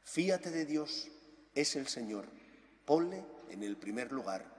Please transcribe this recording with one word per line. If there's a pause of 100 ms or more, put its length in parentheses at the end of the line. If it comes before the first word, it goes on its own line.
Fíate
de
Dios, (420)
es
el
Señor. (600)
Ponle (280)
en
el
primer
lugar (140)